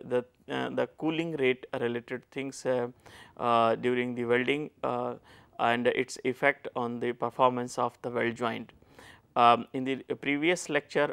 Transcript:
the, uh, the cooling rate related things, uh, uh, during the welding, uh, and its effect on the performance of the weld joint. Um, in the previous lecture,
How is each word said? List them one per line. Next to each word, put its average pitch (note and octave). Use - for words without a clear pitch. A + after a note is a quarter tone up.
the, B2
uh, B2+
the B2+
cooling D#3+
rate B2+
related A#2+
things, C#3
uh, B2+
uh, A#2
during B2
the A#2
welding, B2+
uh, B2
and A#2+
its -
effect C#3
on A#2+
the B2
performance B2
of A#2+
the B2+
weld A#2
joint. A2+
Um, A#2+
in C3
the C3
previous D3+
lecture, D3